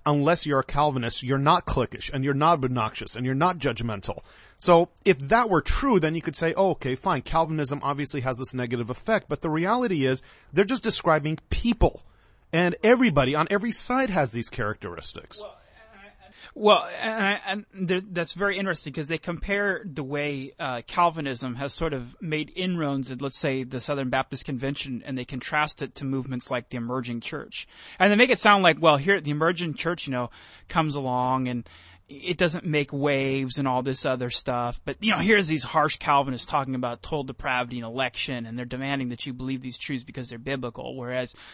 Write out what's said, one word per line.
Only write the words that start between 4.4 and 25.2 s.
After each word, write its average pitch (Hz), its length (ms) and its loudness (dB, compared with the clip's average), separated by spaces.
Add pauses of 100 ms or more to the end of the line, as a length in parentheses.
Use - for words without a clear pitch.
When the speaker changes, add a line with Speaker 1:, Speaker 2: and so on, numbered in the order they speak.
Speaker 1:
So 170 340 6 (140)
if 175 160 6
that 220 300 2
were 165 120 4
true, 247 380 4
then 156 160 2
you 165 60 -4
could 156 160 -4
say, 165 180 0
"Oh, 190 160 4
okay, 131 240 -2
fine, 147 260 0
Calvinism 151 640 0
obviously 139 380 -2
has 127 160 -2
this 127 160 -6
negative 120 360 -4
effect," 202 380 -2
but 143 140 -4
the 165 80 -2
reality 185 560 2
is 131 180 0 (300)
they're 175 100 6
just 226 200 0
describing 156 540 2 (120)
people, - 540 2 (480)
and 175 300 2
everybody 170 540 6
on 156 160 2
every 202 200 0
side 254 380 0
has 165 220 0
these 117 180 -4
characteristics. - 920 -8
Speaker 2:
Well, 208 120 -14 (1040)
well, 208 340 6 (100)
and 220 240 -2
I, 196 220 0
and 202 260 -4
there, 185 300 -2
that's 180 320 -6
very 196 240 -2
interesting, 185 340 -4
'cause 147 140 -6
they 156 140 -4
compare 196 640 -4
the 151 180 -8
way, 143 560 -6
uh, 127 280 -4
Calvinism 147 680 0
has 131 160 -6
sort 160 220 -4
of 123 260 -8
made 156 360 -4
inroads 151 560 -2
in, 123 80 -8
let's 135 180 -4
say, 131 260 -2
the 127 160 -8
Southern 139 300 -4
Baptist 131 360 -4
Convention, 135 600 -6
and 135 100 -8
they 123 100 -6